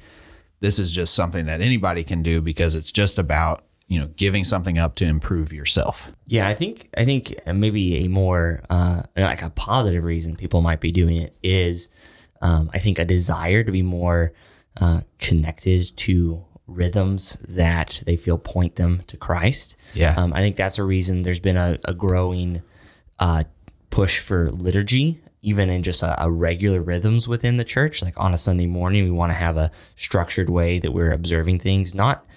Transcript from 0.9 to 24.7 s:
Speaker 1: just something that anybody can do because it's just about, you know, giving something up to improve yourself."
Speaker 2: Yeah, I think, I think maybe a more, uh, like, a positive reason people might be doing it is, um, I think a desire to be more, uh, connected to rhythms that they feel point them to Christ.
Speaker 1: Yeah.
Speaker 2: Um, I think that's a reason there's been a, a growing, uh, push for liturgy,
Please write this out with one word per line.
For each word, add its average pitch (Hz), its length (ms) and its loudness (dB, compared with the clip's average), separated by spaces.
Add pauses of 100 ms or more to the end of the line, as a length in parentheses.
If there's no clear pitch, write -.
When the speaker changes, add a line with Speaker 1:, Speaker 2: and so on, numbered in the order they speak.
Speaker 1:
just 85 240 -2
something 85 300 -2
that 80 160 -4
anybody 95 420 0
can 85 200 -2
do 82 180 2
because 80 340 0
it's 78 160 -6
just 101 280 2
about, 80 480 0 (220)
you 87 120 0
know, 73 60 -4 (100)
giving 98 280 0
something 90 340 0
up 82 160 0
to 92 100 -2
improve 78 480 0
yourself." - 580 -4 (160)
Speaker 2:
Yeah, 104 220 2
I 104 60 0
think, - 420 -6
I 117 80 2
think 135 300 0 (120)
maybe 95 600 0
a - 20 0
more, 90 640 2
uh, 87 320 2 (120)
like, 92 280 0
a 82 80 -8
positive 98 540 0
reason 82 320 -4
people 90 260 0
might 82 180 2
be 82 100 -2
doing 85 280 4
it - 240 -6
is, 90 480 0 (500)
um, 80 320 2
I 87 60 -4
think 90 200 0
a 85 60 0
desire 87 580 2
to 110 100 -2
be 95 100 0
more, 87 500 0 (480)
uh, 85 220 2 (160)
connected 85 800 0
to 85 440 0 (240)
rhythms 95 680 -2 (120)
that 85 600 -2
they 85 100 2
feel 85 220 -2
point - 380 -4
them 87 320 0
to - 100 -18
Christ. 87 580 -2 (160)
Speaker 1:
Yeah. 80 240 2
Speaker 2:
Um, 87 160 2
I 80 80 -2
think 98 160 0
that's 95 220 0
a 104 60 -2
reason 92 400 0
there's 90 140 -2
been 92 200 2
a, 87 280 2
a 92 60 -2
growing, 90 720 0 (560)
uh, 82 260 2 (460)
push 95 300 2
for 85 300 0
liturgy, 101 720 0 (220)